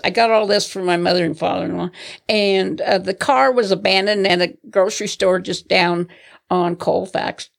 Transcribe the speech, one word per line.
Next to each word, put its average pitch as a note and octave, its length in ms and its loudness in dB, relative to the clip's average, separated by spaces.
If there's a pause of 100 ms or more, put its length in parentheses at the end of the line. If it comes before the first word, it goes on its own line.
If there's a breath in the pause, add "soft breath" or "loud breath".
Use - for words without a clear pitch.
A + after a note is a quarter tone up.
I G#3 60 0
got A3+ 200 2
all A3 160 4
this G#3 240 0
from F#3+ 140 -8
my F3 120 2
mother F3 280 0
and D#3+ 140 -4
father-in-law. F3 520 -4 (380 loud breath)
And, F#3+ 520 0
uh, G3 180 0
the F#3 160 -4
car C4 380 2
was A#3 180 0
abandoned F#3+ 560 0
at F3+ 160 2
a F3 140 -4 (140)
grocery G3+ 380 0
store F#3 320 0
just F#3 280 -8
down F3+ 400 2 (420 loud breath)
on F3 260 0
Colfax, - 720 -4 (100)